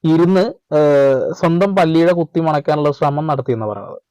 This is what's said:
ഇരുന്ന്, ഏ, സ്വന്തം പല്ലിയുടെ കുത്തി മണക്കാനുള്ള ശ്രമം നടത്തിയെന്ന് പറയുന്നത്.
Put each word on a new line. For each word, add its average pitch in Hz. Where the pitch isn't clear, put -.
ഇരുന്ന്, 175
ഏ, 139
സ്വന്തം 180
പല്ലിയുടെ 165
കുത്തി 170
മണക്കാനുള്ള 151
ശ്രമം 147
നടത്തിയെന്ന് 131
പറയുന്നത്. 101